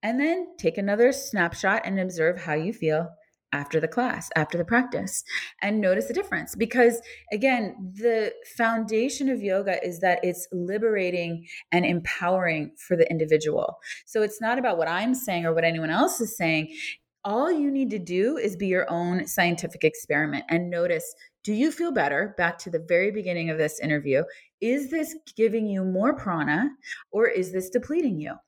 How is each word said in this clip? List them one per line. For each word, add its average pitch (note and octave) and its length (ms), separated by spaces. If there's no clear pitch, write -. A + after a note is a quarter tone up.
and A3+ 160
then E4+ 300
take E3+ 200
another G#3 340
snapshot G3 720
and G3 160
observe F3+ 400
how E3 140
you D#3+ 180
feel D#3+ 380
after C#3+ 280
the D#3+ 80
class, A#3+ 480
after D#3+ 220
the F3 60
practice, A3+ 600
and G#3 200
notice G3 240
the A#3+ 80
difference. C#4+ 420
Because A#3 460
again, G#3+ 640
the A3 360
foundation A3+ 720
of B3 140
yoga G3 440
is E3+ 140
that F3+ 240
it's F3+ 280
liberating F3+ 960
and F3+ 140
empowering F3 920
for - 180
the E3 140
individual. D#3 680
So - 160
it's G#3 180
not A3+ 200
about A3+ 180
what E3 100
I'm G3+ 280
saying F3+ 300
or E3 80
what D#3+ 120
anyone D#3+ 240
else A#3 320
is A3 160
saying. D#3 360
All A#3+ 260
you D4 180
need C4+ 200
to G#3 100
do F#3 380
is G3+ 180
be F#3+ 120
your F#3 220
own F3 380
scientific E3+ 560
experiment D3+ 640
and F3 220
notice, E3+ 440
do G#3 100
you C4+ 180
feel E4+ 200
better? E3+ 460
Back E3+ 220
to - 100
the E3 180
very F#3 240
beginning F3 380
of D#3+ 80
this D3+ 220
interview, C#3+ 440
is B3+ 280
this D#4 260
giving A3 320
you G3 160
more F#3+ 320
prana E3 540
or G#3+ 160
is F3+ 240
this F#3 180
depleting C4+ 500
you? D3+ 160